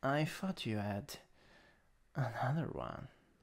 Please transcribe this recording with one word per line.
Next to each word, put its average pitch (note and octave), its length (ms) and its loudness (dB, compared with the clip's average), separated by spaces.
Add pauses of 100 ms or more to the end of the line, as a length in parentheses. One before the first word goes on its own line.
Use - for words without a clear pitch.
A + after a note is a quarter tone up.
I C#3+ 220 4
thought F#3 420 -2
you A2 120 2
had G2+ 400 -2 (960)
another C3 580 0
one - 360 -6 (340)